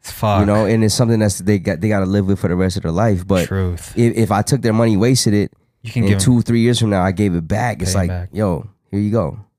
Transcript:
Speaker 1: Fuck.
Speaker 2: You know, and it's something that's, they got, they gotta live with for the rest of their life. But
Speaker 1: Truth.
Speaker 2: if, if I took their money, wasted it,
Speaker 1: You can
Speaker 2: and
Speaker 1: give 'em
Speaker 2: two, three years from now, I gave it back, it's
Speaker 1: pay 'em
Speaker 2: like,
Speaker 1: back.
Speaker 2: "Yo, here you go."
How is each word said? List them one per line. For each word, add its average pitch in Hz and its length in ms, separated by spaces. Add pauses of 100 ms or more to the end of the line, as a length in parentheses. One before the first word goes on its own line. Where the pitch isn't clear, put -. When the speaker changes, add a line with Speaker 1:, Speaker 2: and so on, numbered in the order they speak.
Speaker 1:
Fuck. 104 400
Speaker 2:
You 101 60
know, 104 200
and 110 180
it's 107 100
something 117 240
that's, 107 200
they 101 200
got, 85 220
they 107 80
gotta 101 180
live 98 200
with 98 120
for 104 100
the 85 60
rest 92 220
of 98 80
their 80 80
life. 95 340
But 92 220
Speaker 1:
Truth. 92 480
Speaker 2:
if, 117 200
if 110 140
I 104 120
took 123 200
their 113 100
money, 113 240
wasted 117 380
it, 104 180 (300)
Speaker 1:
You 110 80
can 120 140
Speaker 2:
and 98 60
Speaker 1:
give 101 60
'em 98 40
Speaker 2:
two, 120 220
three 117 180
years 117 180
from 113 120
now, 95 120
I 95 100
gave 95 220
it 82 140
back, 107 340
it's 92 120
Speaker 1:
pay 98 80
'em 87 60
Speaker 2:
like, - 0
Speaker 1:
back. 90 240
Speaker 2:
"Yo, 92 360 (220)
here 101 100
you 104 100
go." 104 280 (200)